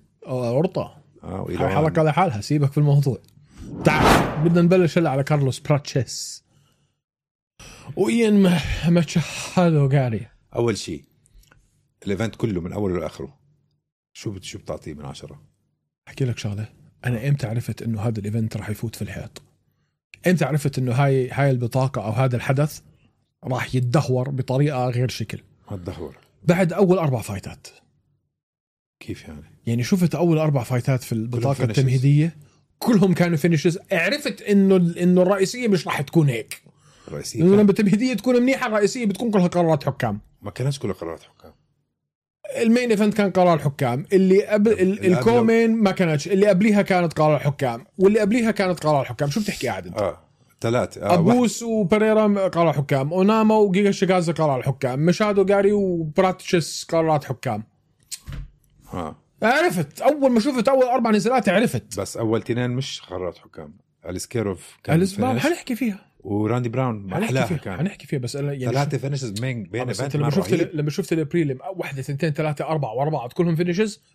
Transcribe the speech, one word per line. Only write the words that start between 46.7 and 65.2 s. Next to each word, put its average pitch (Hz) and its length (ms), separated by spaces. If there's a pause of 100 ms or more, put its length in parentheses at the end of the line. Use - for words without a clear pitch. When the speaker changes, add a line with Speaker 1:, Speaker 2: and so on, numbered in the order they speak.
Speaker 1:
كانت 175 320
قرار 151 260
حكام، 131 460 (120)
واللي 202 220
قبليها 220 320
كانت 185 280
قرار 147 260
حكام. 143 240
شو 214 120
بتحكي - 260
قاعد 95 200
أنت؟ 90 100
Speaker 2:
آه، 92 300 (340)
ثلاثة. 117 400
آه، 101 120
Speaker 1:
أبوس 220 500
Speaker 2:
واحد. 233 100
Speaker 1:
وبيريرا 214 720
قرار 170 260
حكام، 143 400
أوناما 214 420
وجيجا 202 360
شيغازا 180 420
قرار 143 280
حكام، 131 380
مشادو 190 460
غاري 202 260
وبراتشيس 185 1120
قرارات 160 400
حكام. 110 400 (1300)
Speaker 2:
آه. 85 220 (260)
Speaker 1:
عرفت، 262 600
أول 277 300
ما 233 80
شفت 254 280
أول 269 180
أربع 240 260
نزالات 214 380
عرفت. 180 500
Speaker 2:
بس - 180
أول 110 240
تنين 123 300
مش 135 300
قرارات 90 360
حكام. - 400 (280)
أليسكيروف 92 800
كان 143 120 (100)
Speaker 1:
أليس-، 196 140
ما 247 120